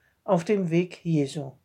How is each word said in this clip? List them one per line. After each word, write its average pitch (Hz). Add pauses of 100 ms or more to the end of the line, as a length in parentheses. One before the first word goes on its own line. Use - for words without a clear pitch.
(240)
auf 180
dem 196
Weg 175
Jesu. 143 (120)